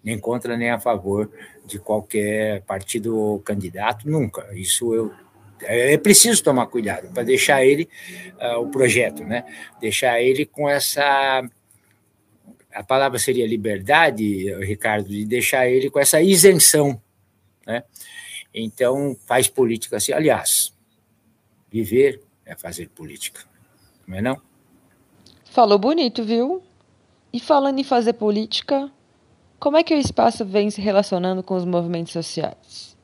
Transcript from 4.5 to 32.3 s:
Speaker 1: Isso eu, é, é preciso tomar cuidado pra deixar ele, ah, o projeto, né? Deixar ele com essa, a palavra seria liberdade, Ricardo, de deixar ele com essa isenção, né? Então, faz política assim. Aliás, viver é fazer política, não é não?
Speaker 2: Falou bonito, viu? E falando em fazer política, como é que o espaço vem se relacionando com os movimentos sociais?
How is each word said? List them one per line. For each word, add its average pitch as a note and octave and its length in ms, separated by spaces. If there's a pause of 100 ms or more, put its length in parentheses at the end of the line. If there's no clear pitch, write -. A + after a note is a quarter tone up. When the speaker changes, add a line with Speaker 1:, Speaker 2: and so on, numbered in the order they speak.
Speaker 1:
Isso A2+ 400
eu, A2 180 (480)
é, A#2+ 320
é D3+ 60
preciso G#3 440
tomar B2+ 260
cuidado F#2+ 440
pra A#2+ 100
deixar C3 400
ele, C#3+ 240 (540)
ah, A#2+ 180
o A#2+ 120
projeto, A#2+ 520
né? A#2 220 (340)
Deixar A#2+ 440
ele C3 240
com D3 200
essa, C#3 800 (1300)
a G2+ 100
palavra C3 360
seria A#2+ 280
liberdade, G#2+ 1040 (140)
Ricardo, G#2 460
de G#2 160
deixar B2 420
ele C3 220
com C#3+ 100
essa D#3 220
isenção, D#3+ 760 (680)
né? A#2 180 (720)
Então, B2+ 600 (120)
faz B2+ 200
política A#2 520
assim. - 140
Aliás, D3 600 (960)
viver A2+ 520 (240)
é E2+ 100
fazer F2 320
política, - 520 (680)
não F#2 100
é G2+ 60
não? C3 180 (1080)
Speaker 2:
Falou G#3 280
bonito, B3 460
viu? B3 380 (680)
E A#3+ 80
falando C#4 400
em C4+ 60
fazer A#3+ 300
política, A3 760 (680)
como D4 180
é E4 60
que E4 100
o D4+ 60
espaço A#3 480
vem G3+ 240
se G#3 100
relacionando F#3+ 640
com F#3 140
os F3+ 80
movimentos F3 480
sociais? - 920